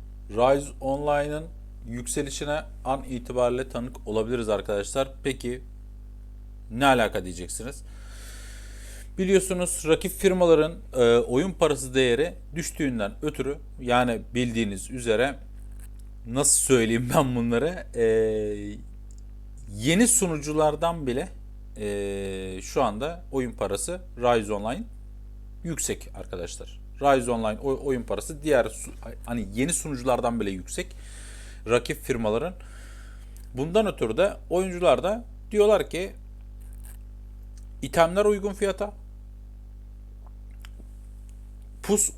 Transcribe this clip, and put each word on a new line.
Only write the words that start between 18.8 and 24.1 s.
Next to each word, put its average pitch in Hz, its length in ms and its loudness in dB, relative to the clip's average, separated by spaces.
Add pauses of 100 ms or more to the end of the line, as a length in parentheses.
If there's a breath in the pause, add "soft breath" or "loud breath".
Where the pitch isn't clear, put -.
yeni 165 320 6
sunuculardan 151 1000 2
bile, 131 220 0 (480)
e, 98 840 -4
şu 143 220 2
anda 123 480 -2
oyun 127 200 -2
parası 107 500 -2 (160)